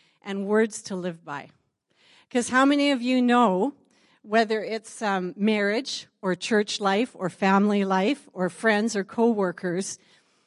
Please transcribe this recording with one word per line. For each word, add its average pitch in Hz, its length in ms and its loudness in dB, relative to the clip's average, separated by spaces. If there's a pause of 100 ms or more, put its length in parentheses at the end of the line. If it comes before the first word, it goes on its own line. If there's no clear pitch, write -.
(240)
and 196 240 -6
words 214 340 0
to - 140 -10
live 170 280 -8
by. 143 280 -12 (800)
'Cause 240 180 -2
how 254 160 4
many 285 240 4
of 247 140 0
you 254 180 2
know, 240 540 2 (480)
whether 214 400 0
it's, 214 400 -10
um, 190 340 -2
marriage 214 720 -2 (120)
or 185 140 -2
church 208 460 -2
life 202 340 0
or 175 160 -6
family 202 560 2
life 190 480 -2
or 180 160 -4
friends 214 460 0
or 196 80 -2
coworkers, 196 960 -2 (480)